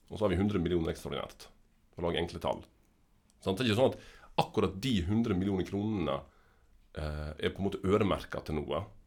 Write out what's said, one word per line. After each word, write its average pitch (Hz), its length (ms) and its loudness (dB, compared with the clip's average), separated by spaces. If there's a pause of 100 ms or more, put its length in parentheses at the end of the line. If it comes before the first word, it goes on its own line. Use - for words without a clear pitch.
og - 100 -12
så 104 80 2
har 98 60 4
vi 90 80 2
hundre 101 240 4
millioner 82 300 2
ekstraordinært, - 560 -8 (440)
for - 80 -8
å 85 60 0
lage 82 160 0
enkle 82 180 -8
tall. 58 220 -2 (800)
Sant? 98 160 0
Det 131 80 2
er - 20 4
ikke 104 140 4
sånn 131 100 6
at - 60 -12 (480)
akkurat 98 340 0
de 131 140 0 (160)
hundre 110 260 2
millioner 95 300 0
kronene, 98 500 -2 (800)
eh, 76 420 -6
er 92 160 -2
på - 80 -6
en 98 60 0
måte - 160 -4
øremerket 95 640 2
til 78 140 0
noe. 73 200 -2 (260)